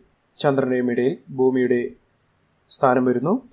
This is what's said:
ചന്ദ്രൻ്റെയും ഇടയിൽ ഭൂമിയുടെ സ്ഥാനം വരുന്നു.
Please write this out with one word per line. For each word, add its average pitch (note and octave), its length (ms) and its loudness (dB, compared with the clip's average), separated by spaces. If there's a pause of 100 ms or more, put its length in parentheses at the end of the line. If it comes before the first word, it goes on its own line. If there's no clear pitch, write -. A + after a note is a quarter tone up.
(380)
ചന്ദ്രൻ്റെയും B2+ 560 0
ഇടയിൽ B2 220 0 (240)
ഭൂമിയുടെ B2+ 420 2 (960)
സ്ഥാനം B2+ 340 2
വരുന്നു. B2+ 240 0 (200)